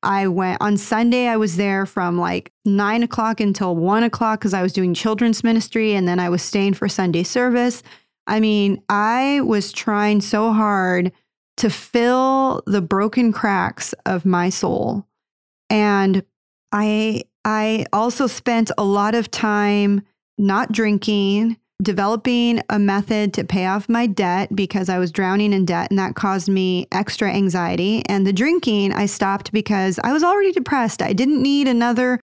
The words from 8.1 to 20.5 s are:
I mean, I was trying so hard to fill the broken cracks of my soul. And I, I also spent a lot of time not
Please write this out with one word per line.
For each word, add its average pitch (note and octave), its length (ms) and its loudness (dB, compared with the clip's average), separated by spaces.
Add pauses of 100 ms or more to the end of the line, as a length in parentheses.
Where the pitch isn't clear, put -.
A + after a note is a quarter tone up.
I G#3+ 140 0
mean, G#3 480 2
I B3 560 0
was G#3 260 0
trying G#3 500 0
so G#3+ 320 0
hard F#3+ 600 2 (460)
to G#3+ 120 2
fill C4 960 0
the G3+ 160 0
broken G#3+ 500 2
cracks G3 640 -2 (120)
of F#3 180 -2
my F3+ 240 2
soul. F#3+ 580 -4 (640)
And G3 560 2 (480)
I, G#3+ 520 0 (200)
I G#3+ 480 -2
also A#3 340 0
spent A3+ 520 0
a G#3 60 -2
lot G3+ 300 2
of A#3 160 -2
time G#3 720 0 (360)
not G#3 340 0